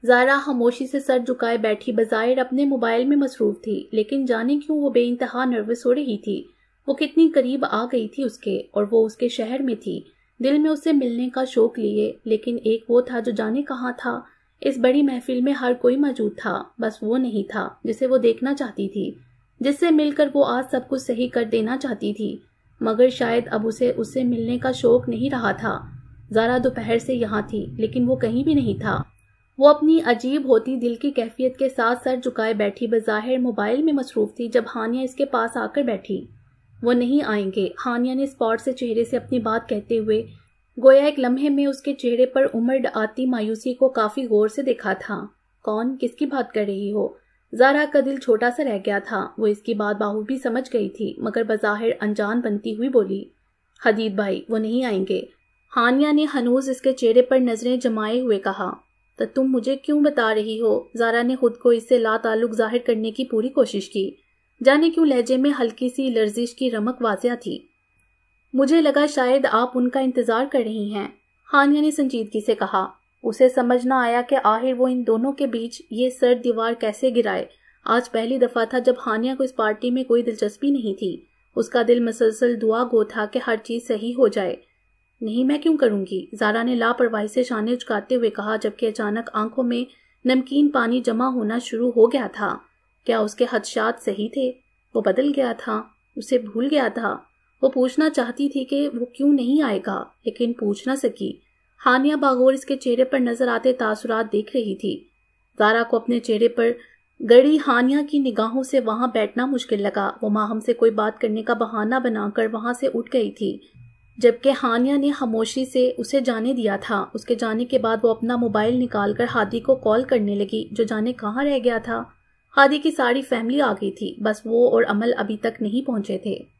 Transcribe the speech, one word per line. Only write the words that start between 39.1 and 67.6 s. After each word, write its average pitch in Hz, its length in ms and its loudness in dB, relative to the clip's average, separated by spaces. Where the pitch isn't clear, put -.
अपनी - 220 -2
बात 220 300 -2
कहते 214 280 -2
हुए 220 320 0
गोया 269 280 10
एक 294 120 0
लम्हे 262 300 0
में 285 180 2
उसके 277 260 -4
चेहरे 247 340 2
पर 262 180 2
उमड़ 247 420 0
आती 220 400 -2
मायूसी 226 480 -2
को 262 140 4
काफ़ी 254 380 -2
गौर 214 220 2
से 277 140 -4
देखा 214 320 -2
था। - 400 -10
"कौन, 226 340 -4
किसकी 262 300 -4
बात 262 260 -4
कर 208 140 0
रही 202 240 -4
हो?" - 280 -4
ज़ारा 277 300 4
का 294 160 2
दिल 269 180 0
छोटा 240 320 2
सा 240 120 -4
रह 233 160 -2
गया 202 220 -2
था, - 380 -8
वो 220 80 0
इसकी 208 280 -2
बात 208 220 -2
बाहू 208 260 -4
भी 254 160 -4
समझ 254 320 -4
गई 208 180 -2
थी, - 320 -6
मगर 226 240 -2
बज़ाहिर 220 580 -2
अनजान 208 380 -2
बनती 220 320 -4
हुई 233 160 -4
बोली, 202 440 0
"हदीद 220 300 0
भाई, 202 340 -4
वो 220 80 -2
नहीं 226 260 -2
आएंगे।" 190 440 -2
हानिया 262 420 2
ने 302 120 4
हनूज 269 440 0
इसके 262 240 0
चेहरे 247 300 6
पर 262 180 4
नज़रें 240 400 0
जमाए 220 380 -2
हुए 233 200 0
कहा, 190 380 -4
"तो 226 60 -2
तुम 262 220 -2
मुझे 254 300 0
क्यों 294 260 0
बता 254 300 2
रही 214 260 -2
हो?" 220 380 0
ज़ारा 233 260 2
ने 247 140 0
खुद 240 200 0
को 240 160 4
इससे 233 260 2
लाताल्लुक 226 560 0
जाहिर 233 320 0
करने 220 240 0
की 254 140 -4
पूरी 233 240 -2
कोशिश 214 400 0
की। - 340 -6
जाने 294 280 6
क्यों 330 160 2
लहजे 254 300 2
में 269 140 2
हल्की 254 400 -2
सी 262 200 -4
लर्जिश 226 420 0
की 262 160 -2
रमक 226 340 -4
वाज़िया 233 340 0
थी। - 280 -10